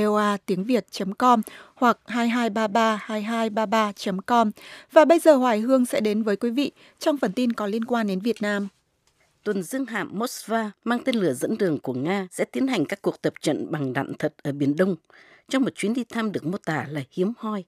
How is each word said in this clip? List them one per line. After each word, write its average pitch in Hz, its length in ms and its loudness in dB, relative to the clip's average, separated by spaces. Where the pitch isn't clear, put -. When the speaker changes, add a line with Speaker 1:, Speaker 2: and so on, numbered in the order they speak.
Speaker 1:
O 208 120 2
A 208 260 2
tiếng 185 180 -2
Việt 226 280 0
chấm 196 220 -6
com 247 280 4
hoặc 233 300 2
hai 233 240 -2
hai 233 200 0
ba 220 180 0
ba 220 340 2
hai 214 200 -6
hai 226 280 -2
ba 220 160 -2
ba 208 260 2
chấm 190 300 -4
com. 233 300 2
Và 311 140 10
bây 330 140 6
giờ 320 160 8
Hoài 247 240 2
Hương 247 260 4
sẽ - 160 -2
đến 214 220 0
với 208 120 0
quý 240 140 -2
vị 254 220 -2
trong 302 180 0
phần 226 160 -2
tin 247 200 0
có 214 140 -4
liên 226 180 -2
quan 233 220 0
đến 190 120 -2
Việt 220 220 -2
Nam. 202 260 -2
Speaker 2:
Tuần 196 200 -2
dương 262 220 -4
hạm 214 280 -6
Moskva 220 580 -4
mang 233 200 -2
tên 262 120 0
lửa 180 180 2
dẫn 151 240 -4
đường 165 220 0
của 131 140 -6
Nga 180 380 -2
sẽ - 140 -4
tiến 254 220 -2
hành 220 180 0
các - 160 -8
cuộc - 200 -4
tập 151 200 0
trận 123 300 -2
bằng 139 220 -4
đạn 139 260 -4
thật 151 140 -4
ở 147 80 -4
Biển 143 240 0
Đông 185 200 2
trong 269 140 0
một 196 120 0
chuyến 208 180 -2
đi 247 100 -2
thăm 220 280 -4
được 175 140 -6
mô 196 120 -4
tả 156 320 -4
là 151 120 -6
hiếm 190 260 -2
hoi 214 300 -6